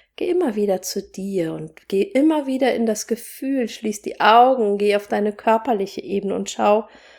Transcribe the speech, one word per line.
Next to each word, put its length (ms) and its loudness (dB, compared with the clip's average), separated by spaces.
geh 140 -4
immer 260 -2
wieder 260 0
zu 220 -8
dir 500 -4
und 360 -14
geh 120 0
immer 460 2
wieder 260 0
in 120 0
das 220 -4
Gefühl, 600 -4
schließ 340 -8
die 200 -8
Augen, 560 6
geh 180 2
auf 120 -4
deine 260 -2
körperliche 680 -2
Ebene 320 -4
und 160 -6
schau, 380 2